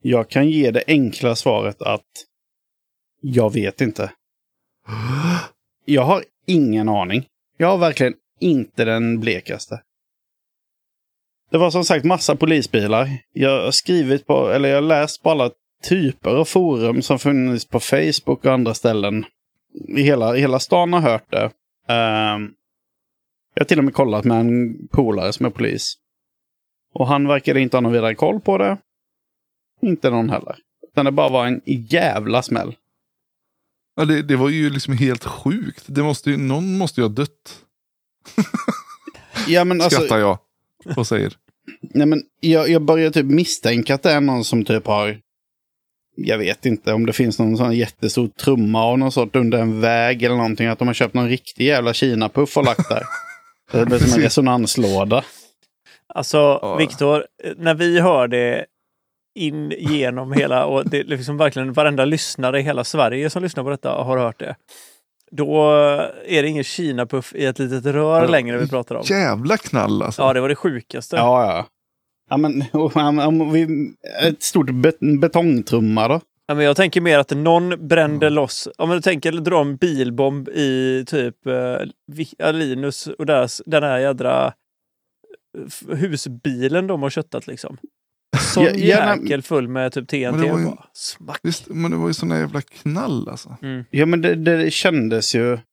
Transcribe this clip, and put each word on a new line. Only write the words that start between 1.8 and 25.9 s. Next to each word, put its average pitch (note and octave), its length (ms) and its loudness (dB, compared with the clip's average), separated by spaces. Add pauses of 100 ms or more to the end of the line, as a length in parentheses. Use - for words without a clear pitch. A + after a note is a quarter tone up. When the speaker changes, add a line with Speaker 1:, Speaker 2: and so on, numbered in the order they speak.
Speaker 1:
att G#2+ 200 -4 (1200)
jag A#2+ 320 2
vet G#2 280 -4
inte. G#2 300 -4 (760)
Speaker 2:
<gasps> A2 40 -14 (960)
Speaker 1:
Jag C3+ 180 2
har F3 200 2 (240)
ingen A2 420 2
aning. G#2 360 -2 (320)
Jag E3 100 0
har F#3+ 100 2
verkligen D3 360 0 (260)
inte C3 460 0
den A2+ 340 0
blekaste. A2+ 600 -6 (1700)
Det E3+ 60 2
var E3 140 4
som F3 140 0
sagt D3+ 200 0
massa F#3 300 2
polisbilar. B2 720 0 (240)
Jag C3+ 300 0
har B2 80 -2
skrivit C#3+ 560 0
på, C3 220 2
eller C3+ 200 2
jag C#3 80 2
har C#3+ 40 2
läst D3+ 420 0
på E3 80 4
alla B2+ 200 2 (320)
typer D#3 520 0
av D#3 100 2
forum C3 560 0
som - 180 0
funnits B2+ 460 0
på A#2+ 140 -2
Facebook D3 680 0
och C3+ 80 4
andra A#2 200 0
ställen. G#2+ 520 0 (600)
I C#3+ 140 -2
hela, A#2+ 320 2
hela C3+ 260 2
stan F3 340 2
har F3 80 4
hört A#2 300 0
det. G#2+ 200 -2 (420)
Ehm, G#2+ 580 0 (1000)
jag - 80 -2
har C#3+ 40 2
till E3+ 120 2
och C#3 60 4
med C3+ 100 0
kollat G#2+ 320 0
med A#2 140 4
en A#2 480 0
polare G#2+ 460 0
som C3 120 -4
är A#2 40 0
polis. - 440 -4 (1000)